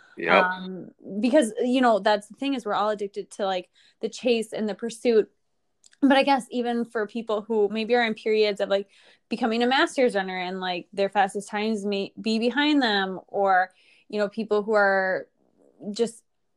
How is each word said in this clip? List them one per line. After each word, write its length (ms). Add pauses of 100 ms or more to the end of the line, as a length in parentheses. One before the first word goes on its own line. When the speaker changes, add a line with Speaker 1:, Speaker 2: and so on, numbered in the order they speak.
(180)
Speaker 1:
Yep. 400
Speaker 2:
Um, 340 (280)
because, 420
you 200
know, 180
that's 280
the 80
thing, 200
is 100
we're 80
all 160
addicted 420
to, 140
like, 240 (320)
the 80
chase 440
and 140
the 60
pursuit. 560 (720)
But 160
I 60
guess 280
even 340
for 220
people 360
who 260
maybe 260
are 100
in 100
periods 460
of, 80
like, 200 (400)
becoming 340
a 40
master's 480
runner 240
and, 220
like, 320
their 160
fastest 400
times 360
may 360
be 180
behind 420
them, 460
or, 440 (380)
you 100
know, 100
people 340
who 100
are 540 (640)
just 320 (340)